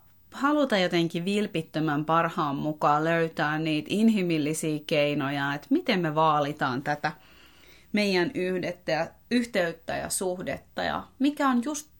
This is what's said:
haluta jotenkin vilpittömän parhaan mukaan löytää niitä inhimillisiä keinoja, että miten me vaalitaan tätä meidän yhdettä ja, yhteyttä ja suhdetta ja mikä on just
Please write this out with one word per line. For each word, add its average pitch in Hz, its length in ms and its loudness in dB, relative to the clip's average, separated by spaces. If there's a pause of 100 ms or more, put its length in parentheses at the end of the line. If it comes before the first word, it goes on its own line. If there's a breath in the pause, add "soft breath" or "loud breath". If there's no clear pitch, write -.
(320)
haluta 277 460 2
jotenkin 170 480 0
vilpittömän 160 800 -2
parhaan 165 500 0
mukaan 151 480 0
löytää 160 560 0
niitä 156 320 -2
inhimillisiä 165 960 2
keinoja, 143 640 0
että 147 160 -8
miten 269 300 2
me 156 160 -2
vaalitaan 147 640 2
tätä 151 300 -2 (800 loud breath)
meidän 196 400 2
yhdettä 180 580 -4
ja, 160 160 0 (240)
yhteyttä 185 680 -2
ja 143 120 -6
suhdetta 180 760 -6
ja 175 200 -4 (160)
mikä 294 300 2
on 240 160 2
just 294 220 -6 (120)